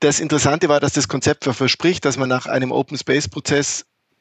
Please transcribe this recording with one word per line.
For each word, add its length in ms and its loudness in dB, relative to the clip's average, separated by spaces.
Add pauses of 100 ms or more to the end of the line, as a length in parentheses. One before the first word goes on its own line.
das 180 2
Interessante 480 2
war, 140 4
dass 100 0
das 160 0
Konzept 380 -2
ver-, 80 0
verspricht, 500 0
dass 140 0
man 100 -2
nach 200 -2
einem 260 -2
Open 240 -2
Space 320 -2
Prozess 560 -2 (360)